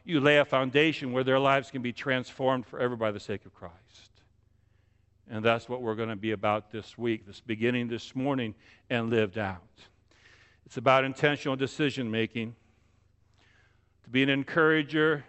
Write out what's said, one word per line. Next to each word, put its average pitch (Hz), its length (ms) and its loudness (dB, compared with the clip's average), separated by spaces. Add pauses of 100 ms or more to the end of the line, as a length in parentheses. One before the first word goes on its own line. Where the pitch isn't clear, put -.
you 165 160 0
lay 147 200 6
a 139 60 6
foundation 135 680 0
where 131 100 0
their 131 160 2
lives 135 320 2
can 131 120 -10
be 120 100 -6
transformed 127 760 -2
forever 123 300 -4
by 107 160 -2
the 104 80 -8
sake 98 260 -8
of - 80 -20
Christ. - 560 -20 (1200)
And 107 140 -4
that's 117 240 2
what 123 140 -6
we're 110 120 -2
gonna 110 220 -4
be 110 160 -4
about 104 400 -2
this - 260 -14
week, 113 280 -4
this 98 140 -20
beginning 117 460 -2
this 117 300 -10
morning, 131 400 -4 (340)
and 117 180 -2
lived 110 300 0
out. 95 480 -10 (800)
It's - 120 -14
about 131 260 6
intentional 139 500 0
decision 131 560 -2
making. 113 460 -4 (1500)
To 117 60 -20
be 131 140 2
an 139 60 2
encourager 156 1000 0